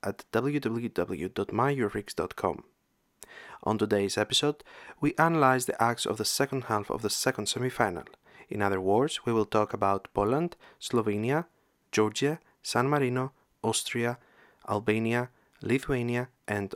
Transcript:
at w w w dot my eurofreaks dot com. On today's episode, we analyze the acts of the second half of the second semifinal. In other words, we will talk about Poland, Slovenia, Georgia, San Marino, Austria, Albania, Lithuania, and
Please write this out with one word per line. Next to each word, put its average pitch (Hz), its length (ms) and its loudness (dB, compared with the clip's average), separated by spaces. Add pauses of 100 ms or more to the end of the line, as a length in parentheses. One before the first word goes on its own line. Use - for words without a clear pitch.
at 101 300 -6
w 139 260 0
w 117 300 -2
w 87 400 -2
dot - 240 -4
my 127 200 2
eurofreaks 107 400 -2
dot - 220 -4
com. - 300 -4 (1000)
On 110 140 0
today's 101 400 2
episode, 147 480 0 (340)
we 147 180 0
analyze 147 480 4
the - 160 -2
acts 117 240 2
of 104 120 -2
the 107 80 -2
second 135 400 -2
half 104 260 -2
of 110 120 -4
the 107 60 -2
second - 360 -2
semifinal. 113 600 -2 (420)
In 104 120 -4
other 98 200 0
words, 107 440 2
we 120 60 0
will 113 140 2
talk 107 260 0
about 98 420 0
Poland, 135 440 0 (200)
Slovenia, 113 680 0 (480)
Georgia, 139 460 2 (220)
San 127 280 0
Marino, 131 420 0 (320)
Austria, 117 540 -2 (500)
Albania, 113 640 0 (340)
Lithuania, 123 640 0 (200)
and 101 280 -4